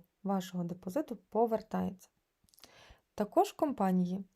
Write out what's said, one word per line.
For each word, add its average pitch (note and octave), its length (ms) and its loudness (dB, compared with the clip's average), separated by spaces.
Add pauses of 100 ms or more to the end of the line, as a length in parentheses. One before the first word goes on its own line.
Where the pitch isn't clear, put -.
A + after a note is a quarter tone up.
(240)
вашого F#3 400 -2
депозиту F#3 520 -4
повертається. G#3 920 -2 (1080)
Також D#4 320 2
в - 80 -12
компанії F#3+ 720 0 (100)